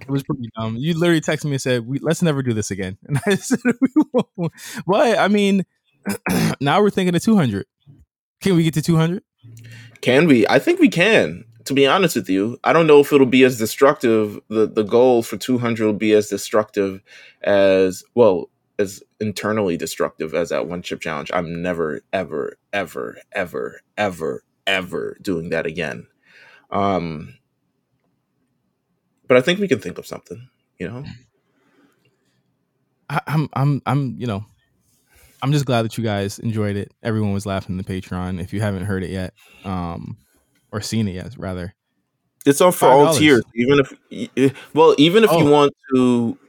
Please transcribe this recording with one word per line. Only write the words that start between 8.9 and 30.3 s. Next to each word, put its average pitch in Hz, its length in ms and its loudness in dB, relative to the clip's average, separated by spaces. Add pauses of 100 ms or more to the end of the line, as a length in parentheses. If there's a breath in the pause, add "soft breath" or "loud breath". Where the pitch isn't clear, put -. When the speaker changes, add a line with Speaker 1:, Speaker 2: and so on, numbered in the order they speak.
Speaker 1:
hundred? 170 260 0 (800 loud breath)
Speaker 2:
Can 139 260 4
we? 120 200 6
I 123 120 4
think 349 200 0
we 285 100 6
can, 156 540 2 (200)
to 135 100 -8
be 135 140 4
honest 175 280 2
with 101 140 -4
you. 101 340 -2
I 120 80 2
don't 165 140 4
know 147 140 8
if 143 120 4
it'll 139 140 6
be 127 180 4
as 127 140 4
destructive. 110 840 0 (100)
The, 107 180 0
the 110 160 -2
goal 117 400 4
for - 140 -10
two 123 200 -2
hundred 117 300 -2
will 104 60 0
be 107 200 0
as 104 140 4
destructive 98 720 -2 (400 soft breath)
as, 95 600 2 (100)
well, 101 380 2 (280)
as 98 220 -6 (180)
internally 104 580 -4
destructive 78 560 -6
as 82 160 -2
that 69 180 -4
one 87 140 -10
chip - 200 -10
challenge, 76 320 -8
I'm 85 280 -10
never, 82 400 -6 (120)
ever, 76 440 -8 (160)
ever, 67 440 -8 (140)
ever, 67 500 -8 (160)
ever, 80 460 -6 (240)
ever 90 540 -6
doing 85 280 -4
that 80 160 -2
again. 78 420 -8 (640 soft breath)
Um, 87 640 -4 (1900)
but 127 100 6
I 127 40 4
think 180 180 0
we 196 80 -2
can 120 120 0
think - 180 -12
of - 80 -14
something, - 440 -18 (280)